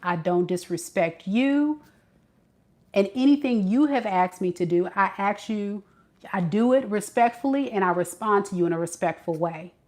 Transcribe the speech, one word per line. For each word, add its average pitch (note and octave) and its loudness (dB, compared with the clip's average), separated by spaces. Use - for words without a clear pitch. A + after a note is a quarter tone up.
I F3+ 0
don't F3 0
disrespect F3 -4
you. C#4+ 2
And G3 2
anything B3+ 2
you B3+ 2
have C4+ 0
asked F#3 0
me F#3 -2
to F3+ -2
do, F3 2
I G3 2
ask G3+ -4
you, G3+ -6
I G3 -2
do G#3 2
it C4 4
respectfully B3 0
and G3+ 0
I F#3 2
respond G3 0
to F#3+ -10
you F3 2
in F3 0
a E3 -2
respectful E3+ -4
way. E3 -6